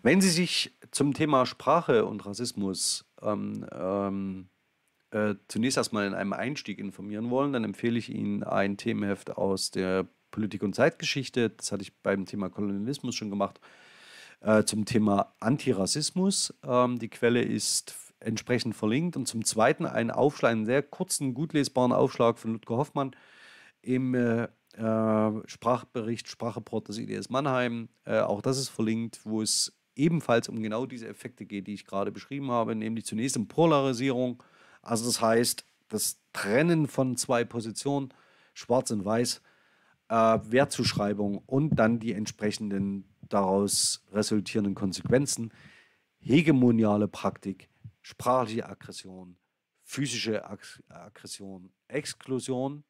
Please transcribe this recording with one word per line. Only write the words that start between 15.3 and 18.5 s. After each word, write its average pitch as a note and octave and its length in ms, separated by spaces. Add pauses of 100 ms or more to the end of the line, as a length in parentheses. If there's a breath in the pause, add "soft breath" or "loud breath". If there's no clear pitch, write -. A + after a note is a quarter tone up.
Antirassismus. C#3+ 1200
Ähm, B2 380
die A2+ 100
Quelle A#2+ 320
ist - 480
f-, - 300
entsprechend A2+ 560